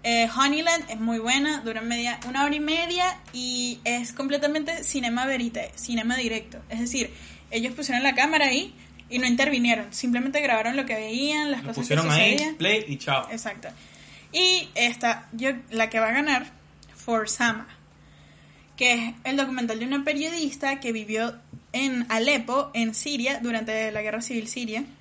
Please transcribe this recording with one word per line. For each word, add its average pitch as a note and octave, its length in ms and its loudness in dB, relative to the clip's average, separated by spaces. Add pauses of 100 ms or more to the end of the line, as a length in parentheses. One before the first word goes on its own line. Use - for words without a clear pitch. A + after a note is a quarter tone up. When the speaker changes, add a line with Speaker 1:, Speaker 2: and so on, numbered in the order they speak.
Speaker 1:
Eh, A#3 300 4
Honeyland D#4 540 2
es A3 100 -8
muy A3+ 200 0
buena, C4+ 420 2
dura A3+ 220 -6
media, A#3 440 -2
una C4+ 200 0
hora D4 80 0
y D4+ 60 -2
media E4+ 580 0 (160)
y B3 500 -4
es A#3+ 300 -2
completamente D4 720 -2
cinema A#3+ 420 0
verite, A#3+ 480 -2
cinema A#3+ 420 -2
directo. A3+ 420 -4 (120)
Es A3+ 100 -4
decir, A#3+ 320 -2 (380)
ellos A#3 240 -2
pusieron C4 280 0
la C4+ 120 4
cámara D4 320 4
ahí C4+ 280 0 (360)
y B3 80 -2
no B3+ 80 2
intervinieron, A#3+ 680 4
simplemente B3+ 480 0
grabaron A#3+ 360 2
lo C4 100 0
que A#3 80 -4
veían, C#4 560 0
las B3 120 -2
Speaker 2:
Lo A#3+ 120 -6
Speaker 1:
cosas A#3+ 140 -4
que D3+ 60 2
Speaker 2:
pusieron D#3 160 2
ahí, E3+ 280 6
Speaker 1:
sucedían. D#4 180 0
Speaker 2:
play G#3+ 320 2
y C#3+ 80 -4
chao. C3+ 340 0
Speaker 1:
Exacto. A3 380 -10 (640)
Y F#4 420 4
esta, A#3 580 0
yo, B3 180 0 (200)
la A3+ 200 2
que A3+ 100 0
va A3 80 4
a A3+ 40 0
ganar, C#4+ 340 2 (480)
For A3 340 -2
Sama, A3+ 400 0 (1120)
que B3 160 4
es A#3 200 -2 (100)
el C4+ 120 0
documental B3+ 420 -2
de A3+ 60 -4
una C#4 200 -2
periodista D4 760 -2
que B3 120 -4
vivió A3 420 -4 (400)
en B3+ 340 0
Alepo, B3 640 2
en A3+ 220 0
Siria, C#4 480 -2
durante A3 500 -2
la G#3+ 80 -4
guerra G#3+ 220 -4
civil A3+ 260 -4
siria. A#3+ 360 -6 (160)